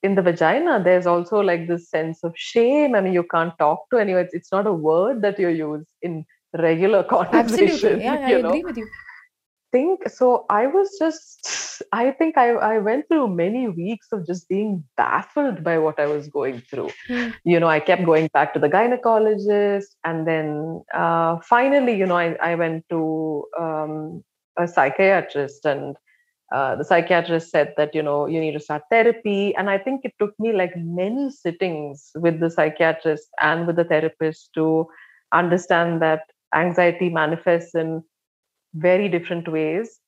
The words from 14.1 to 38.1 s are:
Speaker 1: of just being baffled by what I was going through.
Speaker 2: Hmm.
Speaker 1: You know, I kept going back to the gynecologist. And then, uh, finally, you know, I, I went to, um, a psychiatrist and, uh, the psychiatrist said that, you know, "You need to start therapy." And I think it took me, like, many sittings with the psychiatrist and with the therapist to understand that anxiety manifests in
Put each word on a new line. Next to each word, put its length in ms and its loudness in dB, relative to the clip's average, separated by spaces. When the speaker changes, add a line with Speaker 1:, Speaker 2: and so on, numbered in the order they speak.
Speaker 1:
of 140 -6
just 240 -8
being 340 -2
baffled 680 -2
by 140 0
what 220 0
I 80 0
was 200 -4
going 340 -6
through. 280 -8
Speaker 2:
Hmm. 220 -4
Speaker 1:
You 140 4
know, 80 2
I 120 4
kept 240 2
going 300 4
back 220 2
to 40 -2
the 80 2
gynecologist. 1200 2
And 240 -4
then, 540 -4
uh, 480 0
finally, 520 2
you 120 0
know, 100 0
I, 240 0
I 140 0
went 340 -2
to, 560 -4
um, 640 -8
a 100 0
psychiatrist 1000 0
and, 300 -4
uh, 240 -2
the 80 -6
psychiatrist 680 0
said 260 0
that, 160 -2
you 80 -2
know, 240 -2
"You 160 -4
need 120 -4
to 60 -6
start 300 -8
therapy." 680 2
And 140 -4
I 80 0
think 260 -4
it 160 -10
took 200 -2
me, 120 -2
like, 240 0
many 540 -4
sittings 840 -8
with 240 0
the 100 0
psychiatrist 800 -2
and 280 0
with 80 -2
the 80 2
therapist 720 -2
to 320 0
understand 680 2
that 200 0
anxiety 540 2
manifests 680 -2
in 280 -4